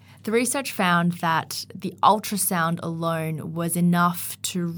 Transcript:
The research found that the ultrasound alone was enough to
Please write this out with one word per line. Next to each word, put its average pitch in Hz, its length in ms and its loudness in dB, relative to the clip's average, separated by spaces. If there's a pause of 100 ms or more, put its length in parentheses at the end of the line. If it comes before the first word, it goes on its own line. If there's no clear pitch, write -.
(240)
The 214 80 -4
research 247 400 0
found 175 420 2
that 165 600 -2
the - 300 -8
ultrasound 180 800 2
alone 165 720 -4
was 170 220 -4
enough 175 680 2
to 175 340 -4